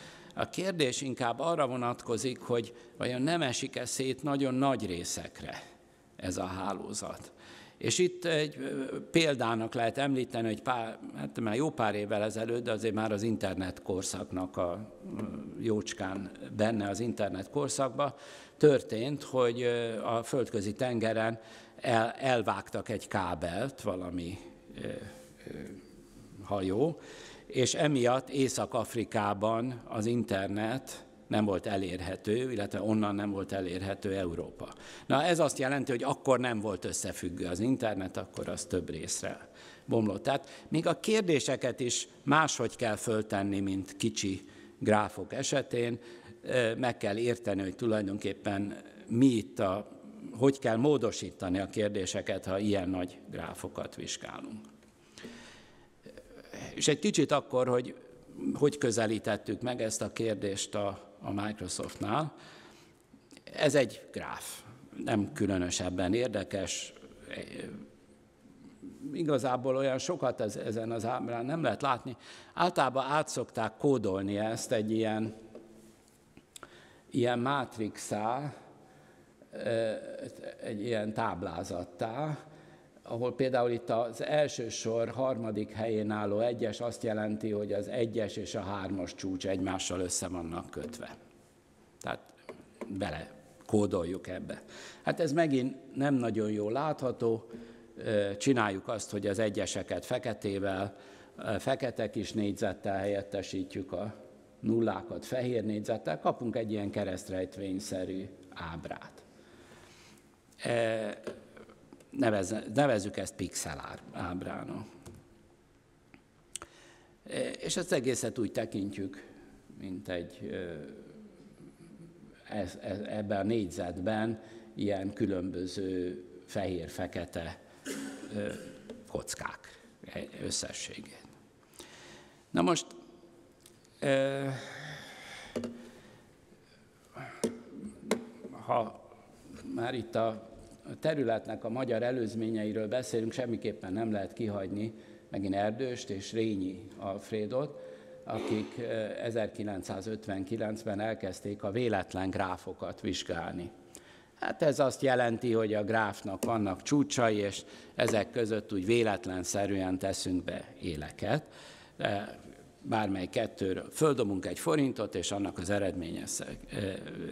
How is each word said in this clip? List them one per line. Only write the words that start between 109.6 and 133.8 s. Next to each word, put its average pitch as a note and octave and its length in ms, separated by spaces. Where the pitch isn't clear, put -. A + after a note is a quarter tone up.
E, A2+ 560
nevez-, G#2+ 440
nevezzük A2 420
ezt F#2+ 180
pixel D#2+ 440
ár-, - 240
ábrának. - 760
E, B2+ 200
és - 260
ezt F3+ 160
egészet B2 460
úgy G#2 140
tekintjük, G2+ 760
mint F#2 300
egy, F2 420
ö, F2 220
ez, G2 340
ez, G2 160
ebben G#2 420
a - 20
négyzetben G#2 1000
ilyen G2+ 380
különböző F#2 1120
fehér-fekete, F2 1120
ö, G#2 180
kockák - 760
összességét. - 800
Na E3+ 120
most, F3 240